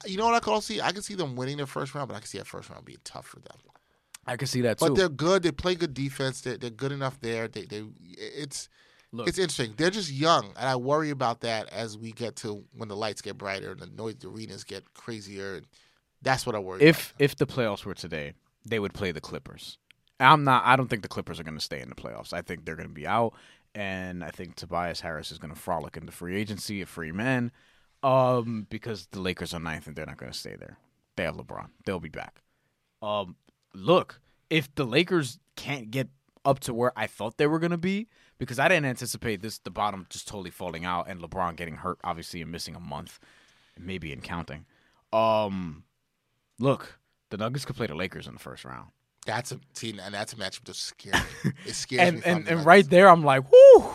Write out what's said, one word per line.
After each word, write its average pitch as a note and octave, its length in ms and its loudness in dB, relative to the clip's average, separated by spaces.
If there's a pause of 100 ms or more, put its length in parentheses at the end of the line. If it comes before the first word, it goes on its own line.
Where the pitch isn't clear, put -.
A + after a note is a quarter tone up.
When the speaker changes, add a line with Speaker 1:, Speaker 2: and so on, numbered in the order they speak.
Speaker 1:
you F#3+ 120 -6
know A3 80 0
what A#3 100 4
I A#3 40 2
could G#3+ 140 -2
also A3 200 -2
see? G3 80 -6
I C3+ 100 0
can G3 100 -10
see G3+ 140 -10
them D3 200 -4
winning C3 220 -6
their C#3+ 80 -6
first C3+ 300 -8
round, C#3+ 120 -8
but G2+ 80 -12
I G#2 40 -12
can - 80 -16
see G2+ 100 -12
that F#2+ 100 -10
first F#2+ 220 -14
round - 160 -18
being - 180 -20
tough - 220 -16
for - 140 -20
them. - 180 -20 (720)
Speaker 2:
I B2 100 -4
can C3+ 100 -6
see B2+ 140 -2
that, A#2 180 2
Speaker 1:
But E3 100 4
Speaker 2:
too. C#3 60 4
Speaker 1:
they're F#3 140 4
good. E3 340 2
They E3 80 2
play F3+ 240 -2
good E3 200 -4
defense. C3+ 460 -4
They're, B2 160 -6
they're B2 120 -8
good C3+ 220 -6
enough C3+ 300 -6
there. A2+ 260 -4
They, G#2+ 180 -12
they, G#2+ 180 -10 (340)
it's, C3+ 520 -12 (420)
Speaker 2:
Look. A#2 160 -8
Speaker 1:
it's F3 100 -2
interesting. C#3 400 -2
They're E3 140 2
just F#3+ 200 -4
young, C#3+ 340 2 (120)
and B2 100 -4
I C3 80 0
worry D3 360 -2
about B2+ 300 -2
that A2+ 280 -4
as G#2+ 300 -10
we A2+ 140 -12
get A#2 240 -8
to G#2 260 -10 (120)
when A2+ 120 -12
the G2+ 80 -10
lights G#2 260 -6
get G2+ 160 -12
brighter G2 360 -8
and F#2 60 -16
the F#2 60 -16
noise, G2+ 300 -10
the - 140 -18
arenas G#2 340 -14
get G2 320 -16
crazier. G2 600 -12
And D2 100 -16 (560)
that's C3 240 0
what A2+ 80 -2
I G#2+ 40 -4
worry F#2 220 -8
Speaker 2:
If, D#3 300 8
Speaker 1:
about. - 100 -8
Speaker 2:
if C#3 140 2
the D3 100 -2
playoffs A2+ 400 -4
were F#2+ 80 -8
today, D#2 400 -10 (320)
they A2 140 -2
would G2 160 -4
play F#2+ 160 -4
the D2+ 100 -10
Clippers. - 560 -14 (420)
I'm C#3+ 260 8
not. B2+ 200 4
I B2 120 8
don't B2+ 100 -2
think G#2+ 160 -4
the A2+ 60 -12
Clippers E2+ 300 -8
are E2+ 40 -12
gonna D#2 160 -10
stay D2 200 -8
in B1 100 -12
the C2 60 -16
playoffs. A#1 380 -12
I F2 80 -6
think E2+ 240 -12
they're E2 100 -10
gonna E2 140 -12
be D2 160 -14
out, G#2+ 280 0 (420)
and F#2 480 -6
I D#2+ 80 -10
think E2+ 240 -14
Tobias E2+ 460 -6
Harris D#2 300 -8
is D#2+ 60 -16
gonna D2 160 -14
frolic D#2+ 420 -6
into D#2+ 160 -12
free F2 240 -8
agency, G#2 460 -6
a E2+ 60 -10
free D#2+ 240 -10
man, A#2+ 400 -2 (500)
um, B2 720 2
because A2 400 -10
the G2 80 -10
Lakers F2+ 340 -4
are F2 60 -6
ninth D#2 260 -8
and D2+ 100 -16
they're D#2 120 -10
not C#2 100 -16
gonna A#1+ 160 -14
stay - 220 -12
there. G1+ 220 -20 (400)
They G2 80 -2
have D#2 100 -4
LeBron. - 320 -14 (180)
They'll F#2+ 140 -4
be D#2+ 100 -12
back. - 320 -14 (640)
Um, G#2 320 -4 (400)
look, B2 460 0 (280)
if D#3+ 240 -2
the C#3+ 120 -2
Lakers D3+ 520 0 (180)
can't B2+ 360 -10
get C3 160 -2 (380)
up C#3 160 4
to C3 120 -6
where A#2+ 240 0
I A2 100 -4
thought - 300 -8
they D3 100 4
were D#3+ 120 0
gonna E3+ 180 0
be, F#3+ 300 -2 (300)
because B2 220 -6
I D3 80 4
didn't E3+ 180 4
anticipate A#2 560 -6
this, G#2+ 180 -10
the - 120 -14
bottom G2+ 380 -4
just - 180 -14
totally F#2+ 220 -12
falling E2 360 -10
out F2+ 240 -4
and F2+ 120 -12
LeBron E2+ 340 -4
getting D#2+ 220 -10
hurt, F2 260 -8
obviously, E2+ 380 -8
and D#2+ 100 -10
missing E2 240 -12
a E2+ 40 -16
month, E2 400 -14 (600)
maybe, E2+ 320 -8
and B1 120 -12
counting. E2 420 -10 (460)
Um, G#2 720 0 (760)
look, B2 400 -2 (300)
the G#2+ 80 -10
Nuggets B2 280 -4
could C3 100 -8
play A#2 120 -4
the D2+ 80 -10
Lakers E2 320 -8
in A#1 60 -16
the A#1 60 -20
first - 260 -16
round. B1+ 240 -14 (360)
Speaker 1:
That's A2+ 280 -6
a, - 60 -12 (120)
see, A2 260 -10
and G2 160 -12
that's G#2 200 -6
a - 20 -18
matchup F#2+ 300 -10
that F#2 100 -14
scares - 400 -8 (300)
me. - 140 0
Speaker 2:
<laughs> - 60 -20
Speaker 1:
It - 100 -8
scares - 260 -2
Speaker 2:
And, F3 140 6
Speaker 1:
me - 40 -8
if F3+ 80 -6
I'm F3 100 2
Speaker 2:
and, D#3 80 -6
Speaker 1:
the E3 40 -2
Speaker 2:
and E3 80 2
Speaker 1:
Nuggets. D3+ 80 -2
Speaker 2:
right F3 240 10
there, F3+ 180 10
I'm E3+ 160 10
like, C3+ 260 4
"Whoo, B4+ 460 12